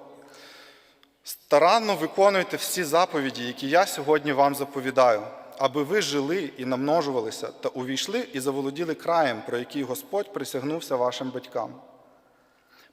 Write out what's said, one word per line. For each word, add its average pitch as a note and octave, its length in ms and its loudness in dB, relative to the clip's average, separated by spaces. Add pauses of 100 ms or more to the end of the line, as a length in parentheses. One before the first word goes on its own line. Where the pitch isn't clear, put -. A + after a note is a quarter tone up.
(1200)
«Старанно G3 720 4
виконуйте F3+ 640 2
всі - 260 -4
заповіді, C#3 640 0
які C3 220 -6
я F3 160 6
сьогодні D3 480 0
вам C#3 220 4
заповідаю, B2+ 680 2 (360)
аби C#3 260 0
ви F#3+ 180 0
жили C#3+ 560 -2
і B2+ 80 -8
намножувалися C3 840 0
та - 220 -8
увійшли C3+ 640 -4
і C3+ 60 -6
заволоділи C#3 560 -4
краєм, D3 520 0
про A#2+ 100 -2
який C3+ 260 -6
Господь G3 500 -6
присягнувся C#3+ 600 -4
вашим B2 360 -2
батькам. B2 500 -8 (1120)